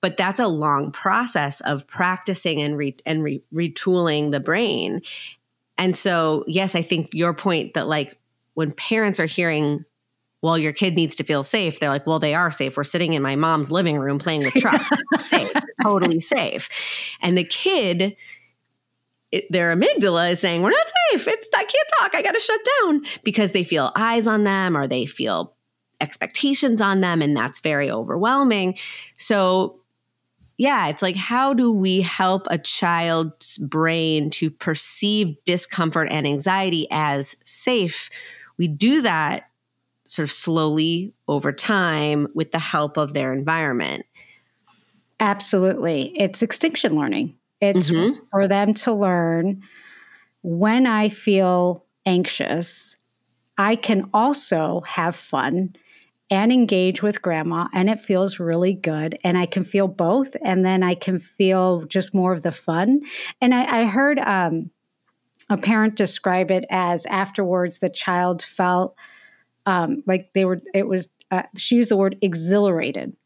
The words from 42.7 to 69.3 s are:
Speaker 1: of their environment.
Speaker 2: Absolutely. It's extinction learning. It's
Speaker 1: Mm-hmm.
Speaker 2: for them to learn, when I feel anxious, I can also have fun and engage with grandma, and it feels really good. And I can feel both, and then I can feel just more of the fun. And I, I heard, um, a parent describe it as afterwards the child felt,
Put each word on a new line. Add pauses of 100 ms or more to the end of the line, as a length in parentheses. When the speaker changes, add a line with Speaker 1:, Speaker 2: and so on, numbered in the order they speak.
Speaker 1:
of
their
environment. (1120)
Speaker 2:
Absolutely.
It's
extinction
learning. (260)
It's
Speaker 1:
Mm-hmm. (100)
Speaker 2:
for
them
to
learn, (800)
when
I
feel (200)
anxious, (640)
I
can
also
have
fun (540)
and
engage
with
grandma,
and
it
feels
really
good.
And
I
can
feel
both,
and
then
I
can
feel
just
more
of
the
fun. (400)
And
I,
I
heard,
um, (800)
a
parent
describe
it
as
afterwards
the
child
felt, (720)